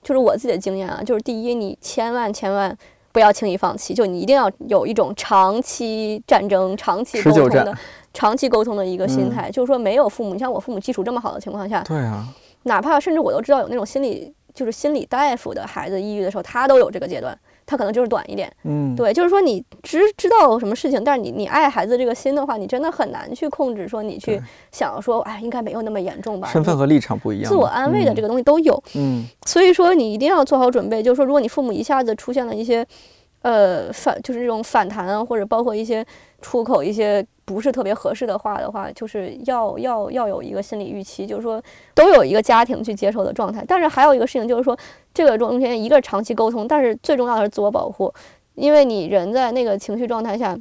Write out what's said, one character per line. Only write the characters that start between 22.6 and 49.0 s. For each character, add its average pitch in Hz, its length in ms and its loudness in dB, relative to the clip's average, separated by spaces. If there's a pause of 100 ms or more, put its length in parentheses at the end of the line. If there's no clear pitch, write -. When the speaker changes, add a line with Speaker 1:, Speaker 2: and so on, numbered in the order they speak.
Speaker 1:
真 254 120 -4
的 320 120 -2
很 285 200 -4
难 - 220 -12
去 302 140 -6
控 269 280 -4
制 185 120 -8
说 - 160 -8
你 208 160 -8
去 214 160 -2
Speaker 2:
对。 190 60 -8 (300)
Speaker 1:
想 165 300 -6
说 233 260 0
，“哎， 214 140 -12
应 233 80 -8
该 247 120 -6
没 220 100 -6
有 226 100 -8
那 220 80 -6
么 208 100 -4
严 185 220 -8
重 208 180 -8
吧。” 185 120 -8
Speaker 2:
身 156 120 2
份 165 140 0
和 139 80 2
立 147 140 6
场 107 180 -4
不 - 160 -4
一 98 60 -6
样 107 60 -4
嘛。 110 40 -6
Speaker 1:
自 403 60 2
我 311 100 6
安 262 260 0
慰 403 120 2
的 254 100 4
这 208 80 -2
个 208 60 -2
东 233 100 -2
西 247 60 -2
都 294 160 6
有。 320 160 4 (180)
Speaker 2:
嗯。 131 300 -2
嗯。 - 20 -10 (200)
Speaker 1:
所 349 180 4
以 370 100 8
说 359 200 6
你 226 200 2
一 214 40 -4
定 262 100 0
要 330 160 4
做 262 160 2
好 247 100 4
准 226 200 0
备， 220 120 -2
就 240 120 4
是 - 20 4
说 269 100 4
如 262 60 0
果 285 80 6
你 226 80 0
父 277 160 -2
母 240 80 -2
一 202 100 -4
下 262 220 0
子 226 100 0
出 - 180 -8
现 254 140 -2
了 226 80 -6
一 214 100 -6
些， 233 220 0 (560)
呃， 190 500 2
反-， - 300 -2
就 262 100 -10
是 240 100 -6
这 247 40 -4
种 226 160 -2
反 220 260 0
弹 202 200 -8
啊， 208 160 -2
或 240 120 -4
者 208 100 -2
包 233 180 0
括 233 100 -2
一 214 100 -4
些 220 220 -4 (360)
出 240 220 -2
口 220 200 2
一 196 100 -2
些 208 320 0 (180)
不 196 160 -8
是 254 120 0
特 240 120 -4
别 196 80 -2
合 214 220 -4
适 240 120 -6
的 202 120 -4
话 208 220 -6
的 - 100 -6
话， 208 240 -8
就 220 140 -12
是 196 280 -8 (100)
要， 233 340 -2
要， 233 320 -4
要 240 160 -2
有 190 160 -4
一 - 80 -10
个 196 100 -6
心 208 180 -10
理 196 120 -10
预 202 120 -10
期， 190 220 -12
就 214 120 -8
是 220 40 -8
说 226 200 -6 (340)
都 359 180 8
有 233 100 10
一 135 80 0
个 214 100 4
家 233 220 4
庭 - 200 -4
去 220 100 -6
接 202 180 -2
受 208 140 -4
的 - 80 -4
状 220 180 -4
态。 214 160 -10
但 359 140 2
是 320 60 2
还 262 160 2
有 294 100 8
一 254 60 4
个 240 80 2
事 - 60 -8
情 233 140 -2
就 240 100 0
是 254 60 -2
说， 240 140 0 (340)
这 330 140 2
个 247 100 6
中 233 240 0
间 240 240 -2
一 226 60 -4
个 294 80 6
是 262 40 6
长 214 220 -4
期 220 120 -6
沟 220 160 2
通， 226 160 -4
但 302 160 2
是 233 140 2
最 294 200 0
重 247 100 0
要 240 80 0
的 220 60 0
是 208 80 0
自 - 100 -8
我 208 120 2
保 - 180 -2
护。 196 240 -4 (400)
因 285 180 2
为 294 140 8
你 208 220 -4